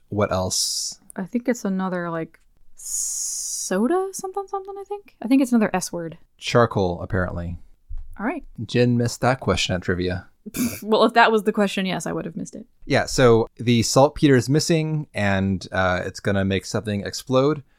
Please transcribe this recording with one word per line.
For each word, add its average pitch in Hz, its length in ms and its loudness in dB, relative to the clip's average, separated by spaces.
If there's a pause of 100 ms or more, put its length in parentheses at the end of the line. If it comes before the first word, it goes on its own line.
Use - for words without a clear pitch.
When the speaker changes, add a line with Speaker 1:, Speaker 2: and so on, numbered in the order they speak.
(100)
Speaker 1:
what 101 220 0
else? - 680 -4 (160)
Speaker 2:
I 190 80 -6
think 240 240 -4
it's 240 160 -2
another, 185 460 -4
like, 160 280 -8 (380)
soda, - 1400 -4
something, 392 340 -8
something, 392 320 -10
I 392 60 -14
think. - 360 -14
I - 80 -6
think 269 140 4
it's 247 100 -2
another 220 220 4
S - 180 -4
word. 165 260 -8 (180)
Speaker 1:
Charcoal, 92 640 2
apparently. 90 560 -4 (600)
Speaker 2:
All 214 60 -4
right. 320 180 -6 (200)
Speaker 1:
Jen 123 320 4
missed 120 260 -2
that 127 180 2
question - 340 0
at 87 80 -2
trivia. 90 460 -2 (260)
Speaker 2:
<laughs> - 280 -4
Well, 214 220 2
if 233 100 4
that 233 160 6
was 220 120 2
the 208 100 0
question, 202 320 0
yes, 170 220 -4
I 165 60 -4
would 165 120 -6
have 165 120 -12
missed 180 200 -10
it. - 80 -16 (220)
Speaker 1:
Yeah, 117 180 0
so 117 520 4
the 117 260 2
saltpeter 139 540 4
is 123 120 2
missing, 156 640 0
and, 98 600 0
uh, 92 320 0
it's 92 160 -10
gonna 98 240 0
make 95 200 0
something 101 400 -4
explode. 131 580 0 (160)